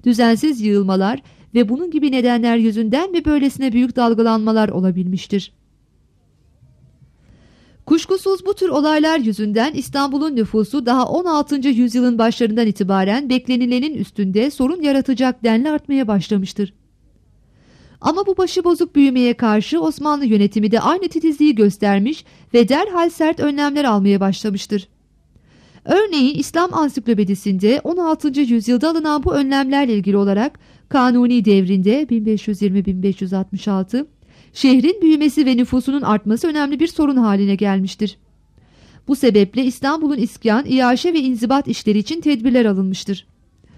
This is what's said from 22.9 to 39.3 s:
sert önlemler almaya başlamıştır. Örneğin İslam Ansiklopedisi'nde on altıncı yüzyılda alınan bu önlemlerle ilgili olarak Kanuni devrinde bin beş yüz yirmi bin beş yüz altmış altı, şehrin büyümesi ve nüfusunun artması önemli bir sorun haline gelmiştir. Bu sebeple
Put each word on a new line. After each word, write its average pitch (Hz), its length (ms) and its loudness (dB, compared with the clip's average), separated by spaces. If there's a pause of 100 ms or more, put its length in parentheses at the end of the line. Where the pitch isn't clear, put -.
sert 320 300 -2
önlemler 285 440 -2
almaya 202 360 2
başlamıştır. 196 680 -4 (1000)
Örneğin 311 500 2
İslam 339 380 -2
Ansiklopedisi'nde 214 1080 0
on 349 140 -4
altıncı 311 440 -2
yüzyılda 240 480 0
alınan 311 340 -2
bu 359 100 -2
önlemlerle 277 600 0
ilgili 202 240 0
olarak 202 420 -2 (300)
Kanuni 247 560 2
devrinde 202 640 2
bin 226 160 -2
beş 214 220 -2
yüz 202 140 -4
yirmi 196 240 0
bin 185 180 -4
beş 196 180 -2
yüz 185 120 -6
altmış 190 340 -6
altı, 202 400 -4 (460)
şehrin 269 480 2
büyümesi 302 440 4
ve 254 120 2
nüfusunun 254 440 0
artması 214 460 0
önemli 294 320 -2
bir 330 80 2
sorun 285 300 0
haline 202 380 2
gelmiştir. 196 640 -2 (880)
Bu 277 80 0
sebeple 208 480 2